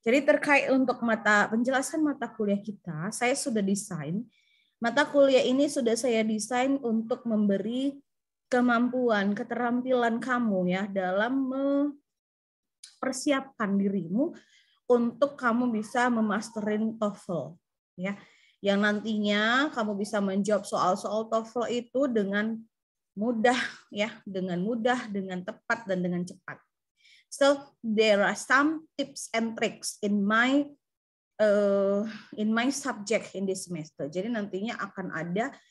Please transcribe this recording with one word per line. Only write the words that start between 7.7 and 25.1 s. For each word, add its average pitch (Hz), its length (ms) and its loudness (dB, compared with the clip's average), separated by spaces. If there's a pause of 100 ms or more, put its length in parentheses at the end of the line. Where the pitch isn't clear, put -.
kemampuan, 240 840 2
keterampilan 240 880 0
kamu 220 480 0
ya 190 160 0
dalam 202 640 0 (1500)
mempersiapkan 262 720 -2
dirimu 196 640 0 (500)
untuk 240 480 2
kamu 247 400 0
bisa 240 320 0
memasterin 220 880 -2
toefl, 180 640 -6 (400)
ya. 196 160 -6 (480)
Yang 196 240 2
nantinya 214 880 0
kamu 208 240 -2
bisa 208 240 -2
menjawab 196 400 0
soal-soal 202 640 -2
toefl 226 400 -2
itu 247 400 -2
dengan 214 480 0 (560)
mudah 240 480 0 (320)
ya, 208 220 -4 (100)
dengan 185 400 -4
mudah, 240 480 0